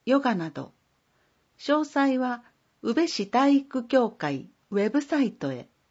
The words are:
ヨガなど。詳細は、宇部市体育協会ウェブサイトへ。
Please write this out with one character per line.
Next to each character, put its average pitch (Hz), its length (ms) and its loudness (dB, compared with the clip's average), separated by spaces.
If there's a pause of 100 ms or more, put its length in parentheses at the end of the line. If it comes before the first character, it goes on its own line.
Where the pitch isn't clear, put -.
ヨ 269 140 4
ガ 254 160 0
な 160 160 -6
ど。 - 220 -12 (840)
詳 302 280 0
細 277 320 0
は、 247 260 -4 (380)
宇 226 120 -2
部 320 140 2
市 202 200 -4
体 277 300 4
育 262 280 -4
協 240 240 2
会 143 400 -8 (200)
ウ 196 60 -4
ェ 202 140 0
ブ 285 120 0
サ 285 200 0
イ 214 100 0
ト 139 200 -6
へ。 120 160 -12 (240)